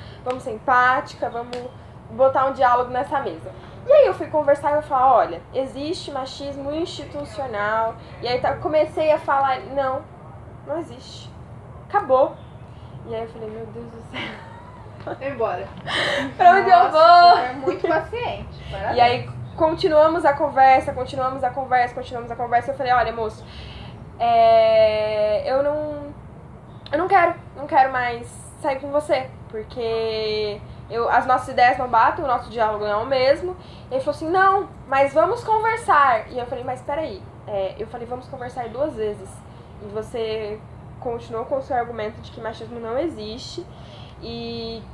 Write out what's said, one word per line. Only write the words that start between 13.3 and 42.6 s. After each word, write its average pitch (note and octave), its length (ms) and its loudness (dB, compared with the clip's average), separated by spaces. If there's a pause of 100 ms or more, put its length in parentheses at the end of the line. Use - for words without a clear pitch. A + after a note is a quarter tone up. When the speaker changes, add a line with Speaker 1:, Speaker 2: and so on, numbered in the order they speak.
Speaker 1:
"Meu A3+ 160 -12
Deus A#3 200 -14
do A3+ 240 -16
céu." - 1080 -14
Speaker 2:
Vai C4+ 120 -8
embora. G#3 380 -4 (680)
Speaker 1:
Pra F4+ 160 8
onde F#4+ 180 4
eu F4+ 80 10
Speaker 3:
Nossa, - 120 4
Speaker 1:
vou? F4 460 10
Speaker 3:
você B3 100 -2
foi B3+ 100 -6
muito C#4 320 -2
paciente. G4 600 -4 (460)
Speaker 1:
E B3 60 2
aí B3 240 4
Speaker 3:
Parabéns. - 300 -14
Speaker 1:
continuamos D#4+ 720 4
a D4 80 6
conversa, C#4 640 4
continuamos C4 500 -4
a B3 60 0
conversa, B3 440 0
continuamos A#3+ 360 -10
a A#3 60 -10
conversa. A#3+ 340 -2
Eu C4+ 60 -6
falei, C4 180 -4
Olha, A3+ 180 2
moço, A3+ 320 -8 (720)
É, A3 1300 6
eu C4+ 120 2
não, D4 520 -4 (800)
eu D4 60 0
não F4+ 100 -2
quero, F4 260 4 (220)
não C4+ 100 -10
quero C4+ 260 4
mais A#3+ 340 -4 (340)
sair C4+ 200 -2
com C#4+ 100 -10
você, C#4 380 0 (200)
porque A3 1120 -4 (300)
eu, A#3 180 -2
as B3+ 180 2
nossas B3+ 220 0
ideias B3+ 300 4
não B3+ 100 -4
batem, B3+ 360 2
o C#4 40 -2
nosso A#3+ 220 -2
diálogo G#3+ 340 -2
não G#3 80 -2
é G#3 40 0
o A3+ 100 -4
mesmo. C#4+ 500 2 (340)
Ele C4 100 -2
falou C#4+ 160 -4
assim, D#4+ 140 -6
"Não, F#4+ 380 2 (200)
mas C4+ 240 2
vamos F4+ 320 2
conversar." G4+ 880 2
E B3 80 -10
eu A#3 80 -6
falei, A#3+ 180 -10
"Mas C4 180 -8
peraí." C#4+ 400 -6 (240)
É, G3 320 -4
eu A3+ 80 -8
falei, A#3 200 -12
"Vamos B3 220 -10
conversar" B3 400 -10
duas C4+ 260 -4
vezes. G#3 340 -6 (540)
E G#3+ 60 -14
você A3 680 -8 (420)
continuou A#3 440 -8
com C#4+ 140 -2
o C4+ 40 -4
seu C4+ 140 -4
argumento A3+ 460 -6
de - 80 -18
que - 100 -16
machismo A3+ 400 -10